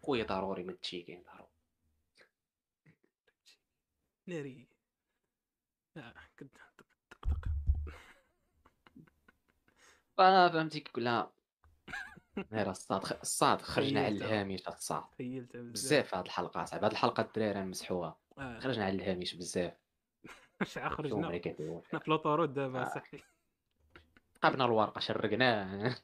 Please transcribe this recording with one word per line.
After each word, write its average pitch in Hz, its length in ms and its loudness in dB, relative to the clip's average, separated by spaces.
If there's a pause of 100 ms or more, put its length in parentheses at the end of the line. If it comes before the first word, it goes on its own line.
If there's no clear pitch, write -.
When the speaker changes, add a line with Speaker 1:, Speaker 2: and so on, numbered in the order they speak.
Speaker 1:
"خويا 123 220 0
ضروري 95 400 -2
ما 92 100 -8
تجي - 280 -10
كاين 90 220 -18
ضروري." - 260 -20 (2750)
Speaker 2:
ناري. 139 400 -8 (1300)
آه، 117 160 -16 (260)
كنت 139 160 -18
دق، - 300 -20 (260)
دق، - 160 -6
دق. - 220 0 (2750)
Speaker 1:
فا-، 185 360 10
فهمتي 156 260 2
كيقول 120 260 -4
لها، 117 280 2 (1160)
"غير 107 180 0
الصاد، 95 340 -2
خ-، - 180 -6
الصاد 120 400 2
خرجنا 131 380 0
على 92 100 2
Speaker 2:
خيلتها. 101 180 -2
Speaker 1:
الهامش، 98 400 -2
الصاد." 78 360 -6 (140)
Speaker 2:
خيلتها 123 440 -8
بزاف. 120 120 -12
Speaker 1:
بزاف 131 420 2
هاد 90 100 -2
الحلقة، 87 400 -4
صاحبي، 85 200 -2
هاد 110 60 4
الحلقة 117 300 2
الدراري 107 380 -2
نمسحوها. 90 600 -6 (180)
Speaker 2:
آه. 127 220 -10
Speaker 1:
خرجنا 113 260 -2
على 98 100 0
الهامش 90 400 -4
بزاف. 87 380 -4 (500)
Speaker 2:
<laughs> - 400 -12
شحال - 260 -6
Speaker 1:
شوف - 80 -6
Speaker 2:
خرجنا؟ 147 300 -2
Speaker 1:
ملي 175 120 -4
كيدوي. 165 420 -6 (100)
Speaker 2:
حنا 160 80 -4
في - 100 -8
لوطوروت 156 400 2
دابا، 131 320 -4
Speaker 1:
آه. - 120 -4
Speaker 2:
صاحبي. - 300 -10 (1160)
Speaker 1:
قابنا 135 240 4
الورقة، 110 340 4
شرقناه. 107 1040 2